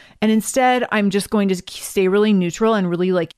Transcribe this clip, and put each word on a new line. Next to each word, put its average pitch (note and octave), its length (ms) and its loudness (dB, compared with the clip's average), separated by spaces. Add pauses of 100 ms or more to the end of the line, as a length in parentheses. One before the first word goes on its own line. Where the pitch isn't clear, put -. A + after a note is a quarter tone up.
(220)
And A3 100 2
instead, B3+ 580 0
I'm G3+ 200 0
just G3 180 -2
going G3+ 200 0
to F#3+ 60 0
k-, - 260 -10
stay F#3+ 280 -2
really G#3 240 2
neutral G3 420 0
and F#3 140 0
really, F3 240 -2
like, E3+ 260 -2